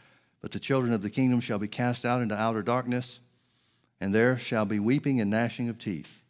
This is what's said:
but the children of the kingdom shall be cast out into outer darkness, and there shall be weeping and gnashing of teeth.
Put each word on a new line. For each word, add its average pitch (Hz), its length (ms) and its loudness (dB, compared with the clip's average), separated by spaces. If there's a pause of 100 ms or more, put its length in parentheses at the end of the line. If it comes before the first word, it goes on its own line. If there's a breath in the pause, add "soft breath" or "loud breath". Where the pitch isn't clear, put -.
(420 soft breath)
but - 100 -10
the 104 80 -6
children 127 320 0
of 110 100 2
the 101 80 -4
kingdom 127 300 4
shall 117 200 -2
be 107 100 -4
cast 123 360 -2
out 123 160 2
into 107 140 -2
outer 110 260 0
darkness, 123 580 -2 (840)
and 98 120 -2
there 120 240 4
shall 113 280 -2
be 104 140 0
weeping 131 420 2
and 104 100 0
gnashing 117 380 0
of 113 100 -8
teeth. - 500 -8